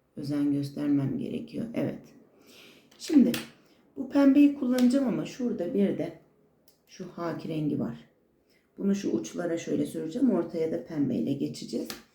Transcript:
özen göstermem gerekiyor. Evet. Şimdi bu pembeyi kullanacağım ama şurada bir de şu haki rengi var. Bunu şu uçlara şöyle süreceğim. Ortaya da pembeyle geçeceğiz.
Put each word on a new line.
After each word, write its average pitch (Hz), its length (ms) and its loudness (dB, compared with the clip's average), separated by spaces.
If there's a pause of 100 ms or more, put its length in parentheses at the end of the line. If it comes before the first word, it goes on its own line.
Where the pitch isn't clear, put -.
(160)
özen 143 360 -2
göstermem 143 640 0
gerekiyor. - 560 -6
Evet. - 280 -4 (960)
Şimdi 285 340 6 (680)
bu 269 120 -8
pembeyi 285 460 6
kullanacağım 247 520 2
ama 156 180 -2
şurada 208 480 -4
bir 196 240 2
de - 220 -6 (680)
şu - 180 -16
haki 165 420 -6
rengi 151 320 -2
var. - 180 -4 (800)
Bunu 196 180 2
şu - 160 -2
uçlara 170 460 -4
şöyle 147 280 -2
süreceğim. 170 460 0
Ortaya 170 400 -2
da 165 140 -4
pembeyle 135 480 -2
geçeceğiz. - 540 -6 (280)